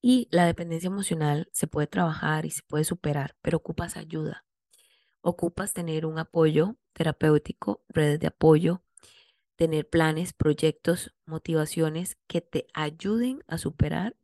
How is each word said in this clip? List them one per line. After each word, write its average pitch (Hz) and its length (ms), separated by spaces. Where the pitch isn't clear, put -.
Y 247 300
la 175 160
dependencia 170 400
emocional 165 640
se - 140
puede 147 220
trabajar 156 580
y 151 40
se - 120
puede 151 220
superar, 147 580
pero 160 140
ocupas 170 400
ayuda. 160 500
Ocupas 175 520
tener 165 340
un 160 120
apoyo 160 580
terapéutico, - 960
redes 151 320
de 156 80
apoyo, 165 560
tener 160 320
planes, 160 440
proyectos, - 840
motivaciones 160 920
que 175 120
te - 340
ayuden 214 760
a 165 100
superar 160 640